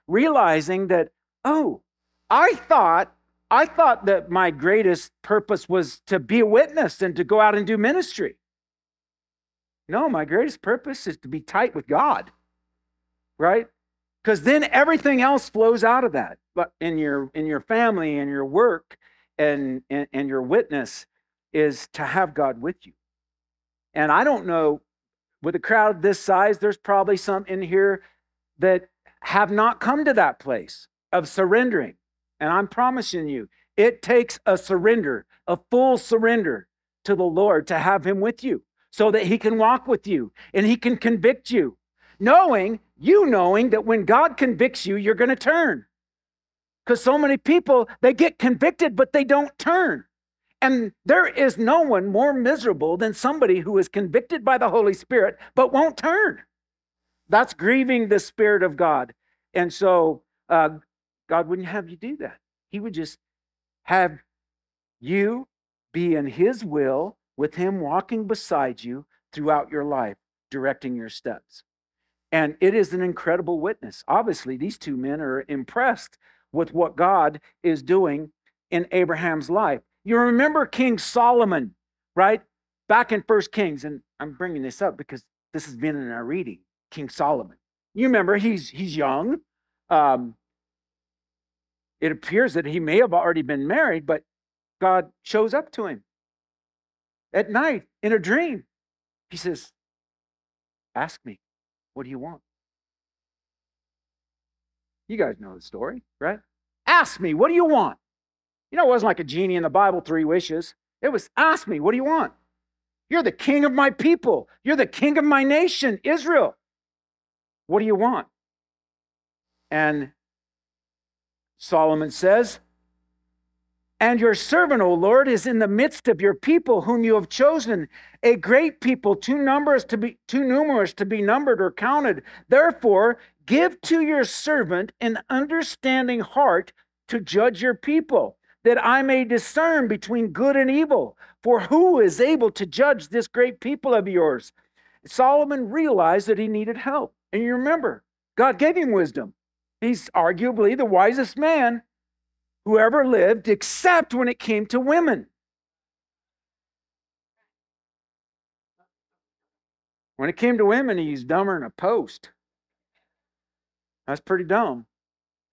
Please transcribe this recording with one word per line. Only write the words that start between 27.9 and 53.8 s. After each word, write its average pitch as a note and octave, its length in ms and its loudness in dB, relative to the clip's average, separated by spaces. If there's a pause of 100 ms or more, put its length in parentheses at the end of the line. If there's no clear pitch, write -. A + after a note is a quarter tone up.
that F3+ 300 2 (320)
have G3+ 300 0
not G#3+ 300 0
come C#4+ 260 -2
to C#4 80 2
that E3 240 2
place - 500 -10 (240)
of F3 160 -2
surrendering. F#3+ 680 0 (440)
And D3+ 80 -4
I'm G3 200 0
promising A#3+ 600 -4
you, A#2+ 220 -8 (260)
it A#3 240 2
takes A#3+ 460 0
a F#3+ 100 4
surrender, F#3 720 0 (200)
a F3 120 -2 (120)
full B3 280 4
surrender A3+ 680 -2 (360)
to G3+ 100 0
the F3+ 80 -2
Lord F#3 440 2
to E3 120 -4
have F3+ 280 0
him F#3+ 140 -2
with A3+ 220 -4
you C4 200 -6 (280)
so G#3+ 200 2
that G#3 160 0
he G3+ 100 0
can A3 220 -2
walk A#3 280 2
with B3 200 -2
you C#3 260 -4 (220)
and G3 100 0
he A3+ 120 2
can A#3+ 200 -2
convict A#3 540 0
you, F3+ 260 0 (420)
knowing, A#3 640 4 (160)
you F#4 300 4
knowing G#3 440 2
that G#3+ 140 0
when G#3+ 220 0
God C4+ 320 4
convicts B3+ 480 0
you, G3 100 -2
you're G#3 180 0
gonna B3 220 0
turn. D4 480 0 (1040)
'Cause A#3+ 160 0
so C#4 160 2
many C#4 180 2
people, C#4 540 2 (100)
they B3+ 140 4
get - 240 0
convicted, B3+ 580 0
but C4 160 2
they C#4+ 120 2
don't C#4+ 340 0
turn. E4 480 -2 (540)
And B3+ 320 0 (120)
there E4 220 4
is C4+ 320 0
no B3+ 220 2
one G#3+ 260 0
more A#3 260 2
miserable A3+ 640 -2
than G#3+ 180 -4
somebody B3 440 2
who F#3+ 200 -4
is F3+ 100 0